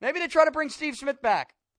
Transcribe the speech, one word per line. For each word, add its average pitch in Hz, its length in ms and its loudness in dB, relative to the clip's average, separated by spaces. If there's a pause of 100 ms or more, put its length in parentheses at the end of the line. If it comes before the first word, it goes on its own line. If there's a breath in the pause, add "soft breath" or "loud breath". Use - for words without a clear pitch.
Maybe 302 200 -2
they 339 80 -2
try 320 160 6
to 311 80 2
bring 311 160 -4
Steve 294 280 -8
Smith 277 240 -6
back. 190 360 -2 (220)